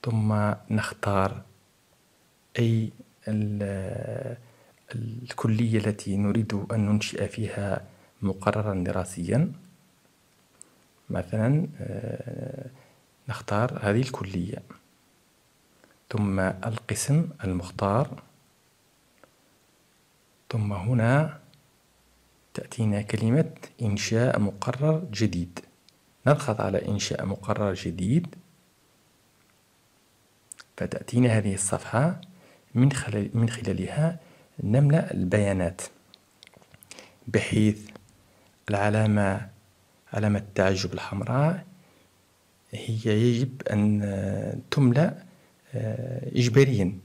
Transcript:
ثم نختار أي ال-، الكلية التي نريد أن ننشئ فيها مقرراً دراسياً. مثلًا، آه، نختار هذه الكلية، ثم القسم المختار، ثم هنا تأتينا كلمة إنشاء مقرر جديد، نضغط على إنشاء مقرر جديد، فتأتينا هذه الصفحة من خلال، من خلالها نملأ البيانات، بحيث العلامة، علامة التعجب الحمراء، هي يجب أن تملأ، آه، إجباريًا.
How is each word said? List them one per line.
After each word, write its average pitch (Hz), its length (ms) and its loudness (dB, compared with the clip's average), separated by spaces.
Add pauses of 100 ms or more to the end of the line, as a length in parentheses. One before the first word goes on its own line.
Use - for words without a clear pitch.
ثم 107 480 2 (160)
نختار 101 720 0 (1160)
أي 113 320 2 (360)
ال-، 104 1080 -4 (580)
الكلية 113 840 -2
التي 101 400 -2
نريد 104 360 0
أن 104 320 -2
ننشئ 104 420 0
فيها 101 580 -4 (360)
مقرراً 98 600 0
دراسياً. 92 680 0 (1600)
مثلًا، 113 580 0 (120)
آه، - 920 -10 (600)
نختار 113 520 -2
هذه 104 200 2
الكلية، 92 640 -6 (1500)
ثم 101 300 0
القسم 113 920 0 (140)
المختار، 98 800 -2 (2250)
ثم 104 220 -2
هنا 120 640 2 (1120)
تأتينا 104 480 -2
كلمة 113 520 0 (280)
إنشاء 113 580 2
مقرر 143 720 0
جديد، 90 480 -2 (680)
نضغط 123 340 2
على 98 260 0
إنشاء - 380 -2
مقرر 101 480 -2
جديد، 98 600 -2 (2500)
فتأتينا 120 520 2
هذه 104 240 2
الصفحة - 680 0 (540)
من 131 160 6
خلال، 104 420 -2
من 113 160 2
خلالها 131 720 -2 (440)
نملأ 143 500 4
البيانات، 95 680 0 (1500)
بحيث 107 600 2 (800)
العلامة، 104 800 2 (640)
علامة 104 260 2
التعجب 95 540 0
الحمراء، 139 720 -2 (1040)
هي 110 340 -6
يجب 117 560 2
أن 101 1000 0 (100)
تملأ، 135 520 4 (500)
آه، 110 640 -6
إجباريًا. 120 640 6